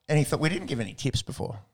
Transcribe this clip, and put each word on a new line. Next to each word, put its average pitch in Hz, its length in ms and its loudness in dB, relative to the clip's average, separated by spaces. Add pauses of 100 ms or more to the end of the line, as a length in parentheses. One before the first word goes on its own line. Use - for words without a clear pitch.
any 151 160 6
th-, 151 160 0
we 151 100 4
didn't - 180 -2
give 123 120 -2
any 104 140 -4
tips - 280 -2
before. - 380 -8 (140)